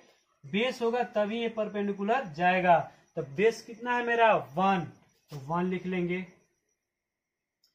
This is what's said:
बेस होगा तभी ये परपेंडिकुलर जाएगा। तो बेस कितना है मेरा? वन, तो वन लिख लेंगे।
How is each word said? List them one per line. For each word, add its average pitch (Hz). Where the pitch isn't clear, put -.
बेस 214
होगा 233
तभी 208
ये 226
परपेंडिकुलर 208
जाएगा। 180
तो 160
बेस 226
कितना 240
है 240
मेरा? 233
वन, 175
तो 151
वन 170
लिख 180
लेंगे। 180